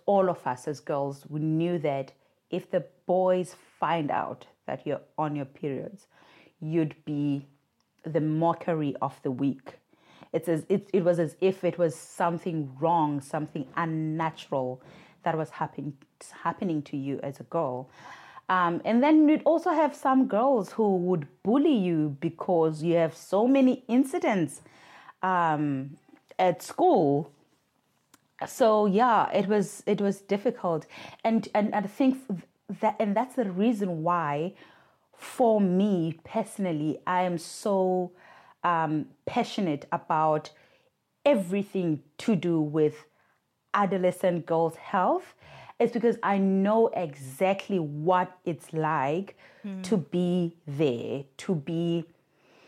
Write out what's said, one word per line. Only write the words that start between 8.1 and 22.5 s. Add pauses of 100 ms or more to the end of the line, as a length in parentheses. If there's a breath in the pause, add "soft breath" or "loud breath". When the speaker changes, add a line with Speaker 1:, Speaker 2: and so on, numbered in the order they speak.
Speaker 1:
mockery
of
the
week. (580 loud breath)
It's
as,
it,
it
was
as
if
it
was
something
wrong,
something (100)
unnatural (400 loud breath)
that
was
happen-, (460)
happening
to
you
as
a
girl. (600 loud breath)
Um,
and
then
you'd
also
have
some
girls
who
would (160)
bully
you
because